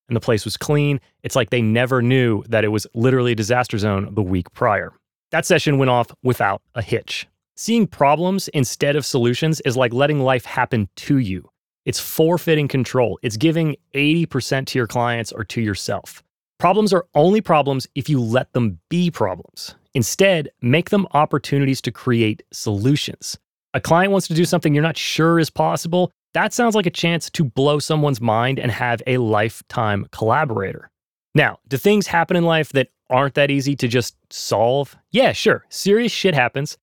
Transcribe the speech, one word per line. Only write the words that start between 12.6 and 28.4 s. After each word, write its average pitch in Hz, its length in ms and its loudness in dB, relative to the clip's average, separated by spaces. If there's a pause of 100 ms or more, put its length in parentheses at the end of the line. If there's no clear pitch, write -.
control. 127 540 -2
It's 107 160 -4
giving 156 360 0 (200)
eighty 156 320 0
percent 135 420 -4
to 131 100 -4
your 117 80 0
clients 117 460 -4
or 110 120 -10
to - 180 -6
yourself. 101 600 -6 (360)
Problems 190 340 2
are 175 220 0
only 185 260 4
problems 139 540 0
if 131 140 -6
you 139 120 2
let 120 320 0
them 110 260 0 (120)
be 175 200 0
problems. - 640 -6 (180)
Instead, 165 560 2 (100)
make 139 300 2
them 202 220 2
opportunities 143 680 0
to 123 100 -6
create 113 520 0 (100)
solutions. - 840 -2 (340)
A 131 80 -2
client 185 320 2
wants 190 160 0
to 165 60 -4
do 165 100 2
something 156 300 2
you're 147 80 2
not 151 140 -2
sure 165 420 0
is 156 100 0
possible. 165 640 -2 (220)
That 190 180 0
sounds 233 220 2
like 202 120 2
a 165 40 -2
chance 170 400 -4
to 165 140 0
blow 143 340 2
someone's 147 420 0
mind 117 380 0